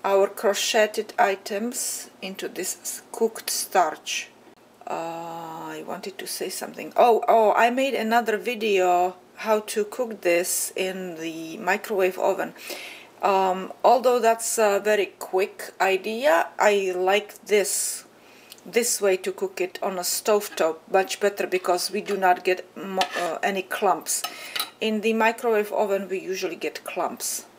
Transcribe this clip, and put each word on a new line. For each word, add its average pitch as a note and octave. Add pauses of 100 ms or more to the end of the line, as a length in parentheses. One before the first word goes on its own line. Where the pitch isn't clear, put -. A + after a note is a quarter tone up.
our G3
crocheted G#3+
items G3+ (100)
into F#3+
this -
s-, - (100)
cooked -
starch. - (560)
Uh, E3
I D#3
wanted -
to -
say -
something. -
Oh, A#3
oh, A3
I A#3+
made C4
another A3
video F#3 (220)
how G#3+
to G#3+
cook A3
this F3
in F#3
the E3
microwave F#3+
oven. - (680)
Um, F#3+ (100)
although B3
that's A3+
a G3+
very G3+ (120)
quick -
idea, A3 (100)
I G3
like F#3+
this, - (600)
this A3
way F#3+
to F#3+
cook -
it -
on F#3+
a F3
stovetop G3 (120)
much F#3+
better, G3
because F3+
we G3+
do G3
not F3+
get F#3 (120)
mo-, F#3+ (180)
uh, E3+
any F#3+
clumps. - (560)
In G#3+
the A3
microwave A3
oven G3
we F#3
usually F3+
get -
clumps. - (160)